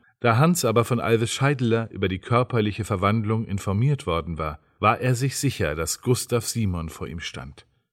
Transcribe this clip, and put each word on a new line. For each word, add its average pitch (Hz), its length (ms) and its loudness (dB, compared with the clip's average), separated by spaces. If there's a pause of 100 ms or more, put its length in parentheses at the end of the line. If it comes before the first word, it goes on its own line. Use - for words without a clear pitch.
(200)
Da 117 180 4
Hans 170 260 4
aber 113 200 2
von 120 160 -2
Alvis 110 320 2
Scheideler 120 580 0
über 95 180 -2
die 95 100 -2
körperliche 113 680 0
Verwandlung 107 600 0
informiert 107 600 0
worden 82 320 -2
war, 76 220 -6 (180)
war 107 220 4
er 127 140 2
sich 131 220 -2
sicher, 87 380 0
dass 80 280 -4
Gustav 120 440 0
Simon 90 420 -2
vor - 200 -10
ihm 85 120 -10
stand. - 460 -14 (260)